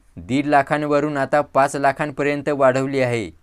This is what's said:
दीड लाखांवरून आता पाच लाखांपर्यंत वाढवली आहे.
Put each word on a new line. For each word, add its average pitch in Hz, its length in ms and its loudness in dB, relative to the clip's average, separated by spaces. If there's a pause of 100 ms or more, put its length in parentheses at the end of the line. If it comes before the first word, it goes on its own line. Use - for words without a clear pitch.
(180)
दीड 123 280 -2
लाखांवरून 147 720 0
आता 139 240 2
पाच 139 340 0
लाखांपर्यंत 143 720 -2
वाढवली 135 500 2
आहे. 120 320 -2 (120)